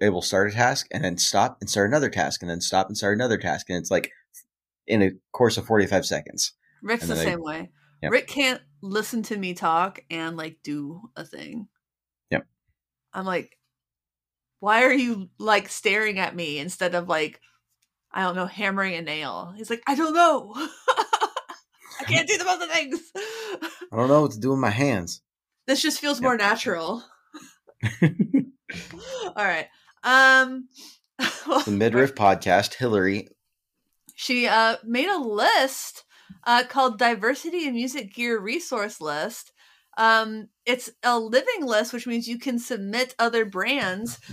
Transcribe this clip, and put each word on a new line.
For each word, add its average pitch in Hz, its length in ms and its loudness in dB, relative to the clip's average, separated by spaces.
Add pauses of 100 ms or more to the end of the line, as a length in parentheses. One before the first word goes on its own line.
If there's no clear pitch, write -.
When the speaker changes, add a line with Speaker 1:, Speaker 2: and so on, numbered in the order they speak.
Speaker 1:
I 104 80 6
will 87 140 -2
start 101 260 2
a 104 60 -8
task 123 340 2
and - 140 -6
then 87 160 -2
stop - 420 2
and 98 80 -10
start 101 220 2
another 143 180 2
task 76 320 -2
and 87 80 -8
then 85 120 -4
stop 95 260 0
and 104 100 -10
start 101 180 0
another 117 220 0
task. 82 320 -4
And 90 80 -2
it's 82 140 -4
like 90 200 0 (760)
in 107 160 4
a 95 80 4 (200)
course 120 260 4
of 117 100 -6
forty-five 98 400 4
seconds. - 460 -6 (280)
Speaker 2:
Rick's 226 220 -4
Speaker 1:
And 170 80 -4
Speaker 2:
the 160 40 0
Speaker 1:
then 165 120 0
I - 20 0
Speaker 2:
same 170 140 -4
way. 160 260 -10 (320)
Speaker 1:
Yep. 151 100 -2
Speaker 2:
Rick 269 160 2
can't 262 340 -2 (200)
listen 214 420 -4
to 208 140 -6
me 185 160 -6
talk 180 460 0 (100)
and, 165 260 -8
like, 160 280 -12
do 147 520 -10
a 151 80 -12
thing. - 440 -14 (640)
Speaker 1:
Yep. - 160 -4 (640)
Speaker 2:
I'm 190 120 -8
like, 180 340 -6 (1000)
"Why 220 220 4
are 262 100 6
you, 233 440 0
like, 208 320 2
staring 208 480 0
at 185 180 -2
me 160 220 -6
instead 175 380 -4
of, 175 120 -2
like, 156 320 -2 (720)
I 190 120 -2
don't 180 120 -2
know, 185 120 -4
hammering 196 480 -2
a 165 80 -6
nail?" 151 520 -8
He's 220 140 -14
like, 233 160 -6
"I 277 80 0
don't 311 220 0
know. 302 400 2
<laughs> - 1400 -4
I 277 60 -10
can't 320 220 0
do 403 120 0
the 359 60 -4
both 359 180 0
of 330 80 -8
things." 320 360 -2
<laughs> - 80 -18
Speaker 1:
I 403 800 -10
don't 120 100 2
know 147 140 6
what 143 100 2
to 113 80 -12
do 123 120 -2
with 135 80 0
my 123 120 2
hands. 107 500 -2 (460)
Speaker 2:
This - 140 2
just - 180 -2
feels 285 200 -2
Speaker 1:
Yep. 247 40 -6
Speaker 2:
more 247 140 2
natural. 208 720 -2
<laughs> - 60 -20 (880)
Speaker 1:
<laughs> - 0 -
Speaker 2:
All 349 1400 -2
right. 170 220 -2 (360)
Um, 262 640 6 (520)
<laughs> - 280 -4
well, 277 140 2
Speaker 1:
The 104 100 -2
Midriff 117 440 4
Podcast, 98 600 4
Hillary. 101 540 0 (840)
Speaker 2:
She, 247 320 0
uh, 226 360 4
made 240 260 0
a 392 80 0
list, 269 840 0 (420)
uh, 240 220 4
called 254 320 0
Diversity 262 680 0
in 262 80 -2
Music 247 380 -6
Gear 240 260 -2
Resource 220 640 -6
List. 156 500 -6 (460)
Um, 220 520 2 (160)
it's 247 240 -2 (140)
a 240 160 4
living 277 460 0
list, 233 280 2
which 240 140 -6
means 233 200 -2
you 240 120 -8
can 240 200 -2
submit 233 600 -4
other 233 260 2
brands, 208 720 -4 (140)